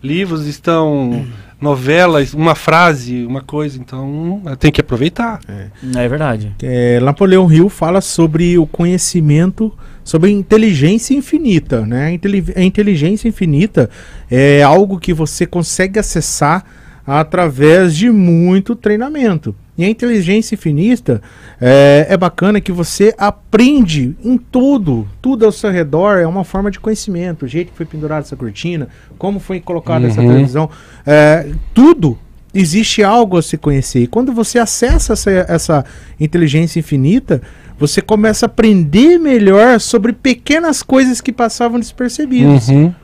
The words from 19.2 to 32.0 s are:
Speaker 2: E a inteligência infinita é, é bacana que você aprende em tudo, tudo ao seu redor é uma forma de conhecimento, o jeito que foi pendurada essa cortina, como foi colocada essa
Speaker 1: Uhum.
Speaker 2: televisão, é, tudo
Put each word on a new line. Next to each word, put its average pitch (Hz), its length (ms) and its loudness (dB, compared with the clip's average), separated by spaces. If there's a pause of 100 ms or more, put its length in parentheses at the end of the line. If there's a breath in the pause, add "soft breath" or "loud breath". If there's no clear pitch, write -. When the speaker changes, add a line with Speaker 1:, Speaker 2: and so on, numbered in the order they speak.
Speaker 2:
E 165 60 -2
a 196 60 0
inteligência 220 680 -2
infinita 160 680 -2 (380 loud breath)
é, 143 500 6
é 190 80 2
bacana 185 440 0
que 196 100 -8
você 180 460 0
aprende 202 1040 0
em 247 140 0
tudo, 214 680 -2 (140)
tudo 254 240 0
ao 208 60 4
seu 208 200 -4
redor 180 480 0
é 170 80 0
uma 185 160 -4
forma 196 260 -4
de 190 100 -10
conhecimento, 180 680 -6
o - 20 -10
jeito 165 240 -6
que - 60 -20
foi 165 80 -8
pendurada 151 360 -8
essa 139 140 -14
cortina, 127 520 -8 (300 soft breath)
como 196 220 -6
foi 190 200 -10
colocada 160 480 -4
essa 113 140 -2
Speaker 1:
Uhum. 120 60 4
Speaker 2:
televisão, 143 420 2 (360 loud breath)
é, 151 420 4 (260)
tudo 240 440 4 (360)